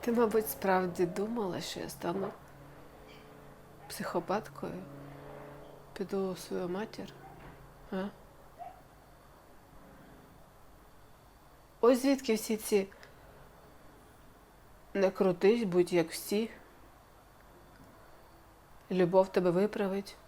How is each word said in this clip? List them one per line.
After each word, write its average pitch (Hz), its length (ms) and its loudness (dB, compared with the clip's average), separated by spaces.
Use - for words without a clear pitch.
Ти, 233 40 0
мабуть, 226 380 2
справді 185 560 2
думала, 196 540 -2
що - 200 -8
я - 80 -8
стану 190 400 -4
психопаткою? 180 960 -6
Піду 190 400 -2
у 180 40 -6
свою 185 320 -6
матір? 196 440 -8
А? 190 120 -2
Ось 247 220 6
звідки 269 320 2
всі 214 220 -2
ці 196 320 0
"не 196 160 4
крутись, 196 540 4
будь 180 280 4
як 165 180 4
всі", 220 400 -2
"любов 185 380 6
тебе 180 220 4
виправить". 196 680 0